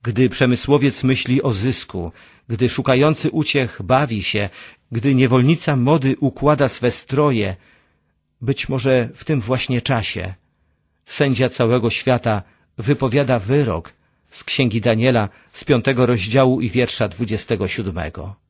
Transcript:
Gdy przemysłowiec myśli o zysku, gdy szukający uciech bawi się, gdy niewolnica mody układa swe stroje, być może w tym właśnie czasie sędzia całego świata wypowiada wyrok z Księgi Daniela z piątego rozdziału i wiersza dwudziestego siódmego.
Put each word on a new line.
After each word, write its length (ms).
Gdy 260
przemysłowiec 720
myśli 380
o 120
zysku, 580
gdy 200
szukający 640
uciech 520
bawi 400
się, 260
gdy 240
niewolnica 600
mody 440
układa 480
swe 240
stroje, 640
być 280
może 440
w 120
tym 160
właśnie 400
czasie 520
sędzia 440
całego 400
świata 540
wypowiada 640
wyrok 540
z 140
Księgi 380
Daniela 480
z 100
piątego 420
rozdziału 560
i 80
wiersza 380
dwudziestego 600
siódmego. 680